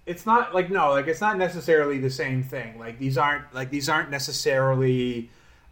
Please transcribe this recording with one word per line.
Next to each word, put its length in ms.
it's 180
not, 300
like, 160
no, 220
like, 140
it's 140
not 160
necessarily 640
the 100
same 340
thing. 360
Like, 200
these 200
aren't, 360
like, 140
these 220
aren't 180
necessarily, 1200